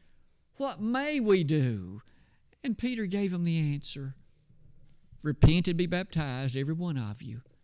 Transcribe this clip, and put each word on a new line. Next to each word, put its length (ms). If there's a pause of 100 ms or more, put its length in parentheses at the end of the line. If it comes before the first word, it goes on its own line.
(580)
What 220
may 400
we 240
do?" 600 (600)
And 120
Peter 280
gave 260
them 120
the 140
answer, 580 (1080)
"Repent 460
and 100
be 80
baptized, 720
every 180
one 240
of 240
you, 200 (220)